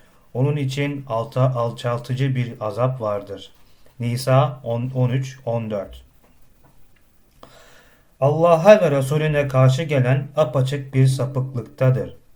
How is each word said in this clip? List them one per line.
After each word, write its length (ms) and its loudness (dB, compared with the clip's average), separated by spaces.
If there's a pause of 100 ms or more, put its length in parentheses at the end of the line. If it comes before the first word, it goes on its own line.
(340)
Onun 220 0
için 520 -4
alta-, 480 -2
alçaltıcı 800 -4
bir 240 -4
azap 420 -4
vardır. 500 -8 (480)
Nisa 640 0
on, 320 -6
on 140 2
üç, 360 -4
on 240 -4
dört. 340 -10 (2250)
Allah'a 640 6
ve 100 2
Resulüne 560 0
karşı 360 4
gelen 520 0
apaçık 580 -2
bir 140 6
sapıklıktadır. 1080 -2 (200)